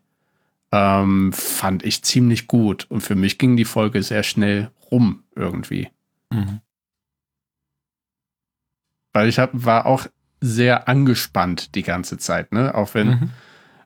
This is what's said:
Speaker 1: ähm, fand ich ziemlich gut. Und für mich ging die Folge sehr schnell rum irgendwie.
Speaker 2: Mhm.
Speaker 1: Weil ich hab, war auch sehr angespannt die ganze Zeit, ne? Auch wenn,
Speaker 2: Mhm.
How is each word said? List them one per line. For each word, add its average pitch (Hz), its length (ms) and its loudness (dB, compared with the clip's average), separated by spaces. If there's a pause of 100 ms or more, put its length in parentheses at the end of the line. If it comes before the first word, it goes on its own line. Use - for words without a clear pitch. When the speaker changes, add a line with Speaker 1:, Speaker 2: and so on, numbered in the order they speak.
(720)
Speaker 1:
ähm, 98 640 2
fand - 520 -4
ich - 200 -4
ziemlich 120 420 2
gut. 107 420 2
Und 110 120 -4
für 101 160 -2
mich 95 220 0
ging 123 180 4
die 113 80 2
Folge 107 400 -2
sehr 104 180 -2
schnell 104 480 -2 (200)
rum 120 340 2 (100)
irgendwie. - 540 -6 (440)
Speaker 2:
Mhm. 104 280 -4 (2500)
Speaker 1:
Weil 107 160 2
ich 113 100 0
hab, 127 140 2
war 117 340 2
auch 131 200 0 (340)
sehr 120 480 0
angespannt 117 840 0
die 95 80 -4
ganze 87 360 -6
Zeit, - 340 -6
ne? 123 220 0
Auch 104 200 -2
wenn, 107 140 2
Speaker 2:
Mhm. 127 220 0 (560)